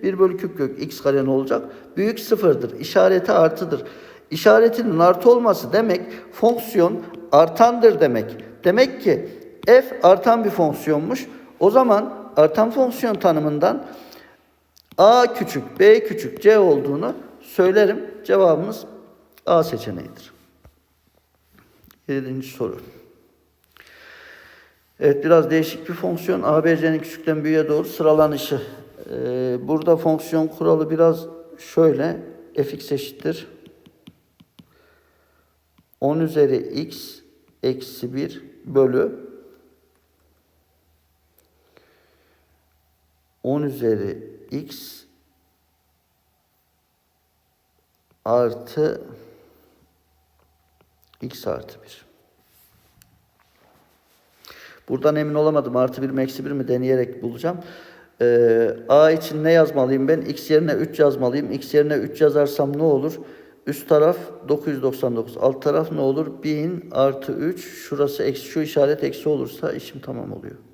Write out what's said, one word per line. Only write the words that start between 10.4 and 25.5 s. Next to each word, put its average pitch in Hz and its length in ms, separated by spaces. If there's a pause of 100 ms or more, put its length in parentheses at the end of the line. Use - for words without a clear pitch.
bir 202 60
fonksiyonmuş. 160 760 (340)
O 220 100
zaman 233 680
artan 156 340
fonksiyon 240 440
tanımından 156 720 (1120)
a 240 360
küçük, - 460
b 214 240
küçük, - 380
c 214 160
olduğunu 143 560 (260)
söylerim. 202 640 (180)
Cevabımız 190 600 (640)
A 165 180
seçeneğidir. - 680 (1800)
Yedinci 131 400
soru. - 320 (2250)
Evet, 143 240
biraz 160 260